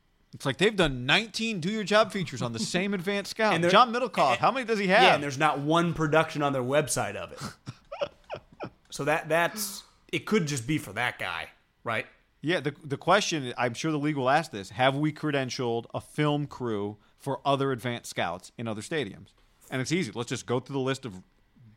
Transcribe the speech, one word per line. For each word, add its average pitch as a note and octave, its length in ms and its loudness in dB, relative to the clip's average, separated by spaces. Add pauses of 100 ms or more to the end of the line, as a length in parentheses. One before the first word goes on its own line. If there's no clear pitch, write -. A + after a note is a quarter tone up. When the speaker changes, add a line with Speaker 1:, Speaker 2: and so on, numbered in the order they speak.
(340)
Speaker 1:
It's - 120 -12
like C3+ 120 -2
they've G#3+ 180 2
done C3+ 300 0
nineteen G#3+ 560 0
Do E3 100 -2
Your A3 140 -2
Job G#3 260 4
features C#3+ 300 -6
on A#2+ 100 -4
the A2+ 80 -6
same F#3 340 -2
Speaker 2:
<laughs> G3+ 60 -2
Speaker 1:
advanced G3 320 -4
scout. G#3+ 220 2
Speaker 2:
And E3 100 2
there F3 80 4
Speaker 1:
John A3 220 8
Middlecoff, G3+ 380 2
Speaker 2:
and A#2+ 100 2
Speaker 1:
how F3 100 6
many B3+ 140 -2
does A3 140 0
he G3+ 80 0
have? G3 140 8
Speaker 2:
Yeah, B3 120 8
and D3 100 2
there's C#3 140 -4
not D3 220 2
one E3 340 2
production D#3 500 2
on C#3+ 80 2
their C3+ 100 0
website B2 540 0
of F#2 160 -10
it. - 100 -16
<laughs> - 380 -14 (1120)
So - 160 -10
that, D#3+ 220 0
that's, E3 560 -2 (280)
it E3 140 -4
could G3+ 220 2
just C#3 180 -4
be D3+ 120 0
for G#2 160 -8
that A#2 260 -2
guy, E2 300 -6 (340)
right? A2+ 220 -4 (360)
Speaker 1:
Yeah, D#3 200 0
the, C#3+ 120 -4 (100)
the C#3+ 140 -6
question, E3 600 2
I'm B2 160 0
sure D#3+ 180 -4
the D3+ 80 0
league D3+ 160 0
will B2+ 140 2
ask D3+ 220 2
this, G2 180 -8
have C3+ 260 4
we D3+ 160 2
credentialed C3 840 -2
a B2 60 -4
film D3 480 0
crew G#2+ 500 -4 (200)
for - 260 -6
other C#3 280 2
advanced A#2+ 380 -4
scouts F#2 480 -4
in A#2 100 -6
other G#2+ 140 -6
stadiums? G#2+ 520 -6 (360)
And C3 120 -4
it's B2 100 -6
easy. D#3 220 0
Let's A2+ 160 -6
just A#2+ 160 -6
go B2 140 0
through C3+ 160 -8
the C#3 40 -2
list C3 260 -2
of F#2 160 -12 (560)